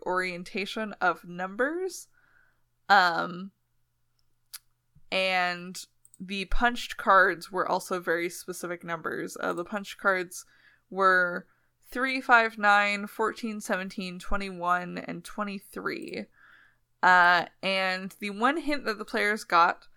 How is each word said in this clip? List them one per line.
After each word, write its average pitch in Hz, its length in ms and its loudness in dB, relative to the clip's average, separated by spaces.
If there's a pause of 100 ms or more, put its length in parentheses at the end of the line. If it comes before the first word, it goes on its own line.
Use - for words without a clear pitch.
orientation 185 960 -4
of 175 240 0
numbers. 233 840 -6 (800)
Um, 175 640 4 (1600)
and 180 720 -2 (380)
the 190 260 -6
punched - 520 0
cards 185 520 4
were 180 160 -2
also 185 340 -2
very 175 280 -2
specific 175 560 -10
numbers. 160 560 -8
Uh, 180 140 -4
the 175 100 -6
punched 202 340 -10
cards 185 460 0 (460)
were 185 560 2 (440)
three, 262 300 -2
five, 226 380 4
nine, 202 480 4
fourteen, 214 560 -4
seventeen, 185 560 -6
twenty-one, 180 800 -2
and 170 260 -10
twenty-three. - 1000 -8 (800)
Uh, 180 440 6 (160)
and 190 580 -2
the 208 100 -6
one 240 280 0
hint 294 260 -2
that 214 140 -4
the 214 60 -12
players 214 400 -2
got 175 420 4 (100)